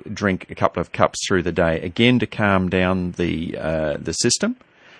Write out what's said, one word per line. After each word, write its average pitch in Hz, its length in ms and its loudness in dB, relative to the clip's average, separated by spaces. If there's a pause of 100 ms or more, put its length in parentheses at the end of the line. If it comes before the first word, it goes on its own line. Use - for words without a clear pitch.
(120)
drink 98 380 -2
a - 60 -12
couple - 260 0
of - 100 -6
cups - 360 0
through 92 160 2
the 85 80 0
day, 82 300 2
again 117 380 2
to 110 80 0
calm 95 420 0
down 92 440 0
the, 85 440 -4
uh, 78 420 -2
the 82 140 -6
system, 202 440 0 (420)